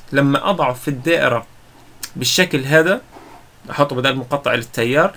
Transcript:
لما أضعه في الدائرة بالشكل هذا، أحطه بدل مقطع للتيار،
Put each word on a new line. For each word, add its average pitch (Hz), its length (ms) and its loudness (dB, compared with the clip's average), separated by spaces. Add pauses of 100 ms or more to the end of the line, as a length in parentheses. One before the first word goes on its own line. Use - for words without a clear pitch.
(120)
لما 139 380 2
أضعه 156 240 0
في - 140 -14
الدائرة 135 580 0 (720)
بالشكل 143 500 0
هذا، 165 360 4 (720)
أحطه 143 240 0
بدل 131 200 0
مقطع 131 380 -2
للتيار، 123 640 0